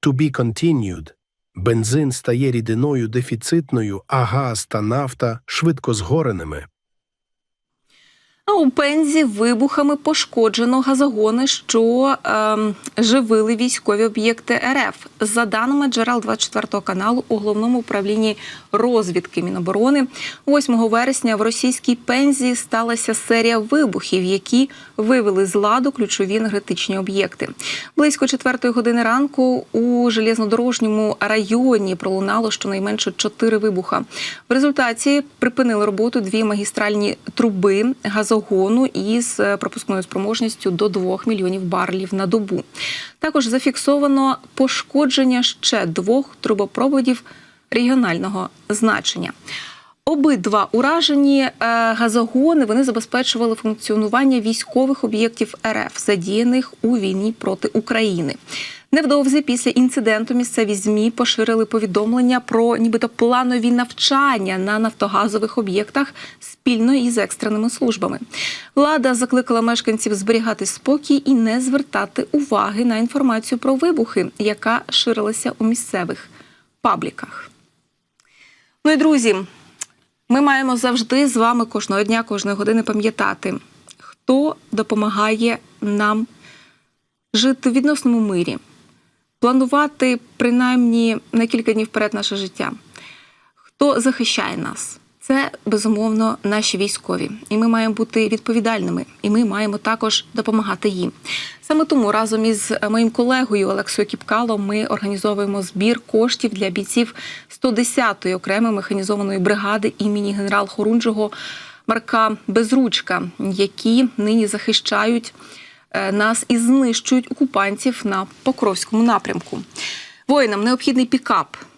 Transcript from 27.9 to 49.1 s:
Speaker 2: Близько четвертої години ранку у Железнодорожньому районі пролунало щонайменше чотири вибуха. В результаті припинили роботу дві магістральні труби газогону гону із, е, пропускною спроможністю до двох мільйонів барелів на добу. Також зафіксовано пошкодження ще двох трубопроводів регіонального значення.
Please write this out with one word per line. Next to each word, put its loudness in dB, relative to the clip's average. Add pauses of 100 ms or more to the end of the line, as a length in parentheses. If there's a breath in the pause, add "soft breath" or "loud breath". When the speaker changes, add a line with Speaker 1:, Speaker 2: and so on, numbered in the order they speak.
Speaker 2:
Близько 2
четвертої 0
години 2
ранку 0
у 2
Железнодорожньому 0
районі 2
пролунало -2
щонайменше -4
чотири 0
вибуха. -2 (440 loud breath)
В 2
результаті 2 (160)
припинили 2
роботу 0
дві 0
магістральні -2 (160)
труби 2
газогону 0 (100)
гону 2
із, -4
е, 0
пропускною -6
спроможністю -4
до 0
двох -4
мільйонів -2
барелів -4
на -2
добу. -2 (560 loud breath)
Також 0
зафіксовано 0 (160)
пошкодження 0
ще -2
двох -2
трубопроводів 0 (480 loud breath)
регіонального 0 (200)
значення. -2 (720 loud breath)